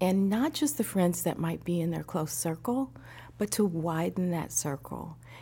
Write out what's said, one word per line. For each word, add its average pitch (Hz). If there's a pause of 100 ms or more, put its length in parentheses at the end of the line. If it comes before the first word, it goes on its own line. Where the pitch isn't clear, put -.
and 190
not 247
just 294
the 226
friends 175
that -
might 165
be 175
in 165
their 160
close 156
circle, 240 (460)
but 208
to 208
widen 170
that 170
circle - (260)